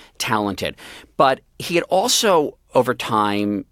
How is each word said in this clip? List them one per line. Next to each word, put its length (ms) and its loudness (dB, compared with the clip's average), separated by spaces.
talented. 580 -2
But 240 2
he 160 -6
had 100 0
also, 720 2
over 180 2
time, 760 0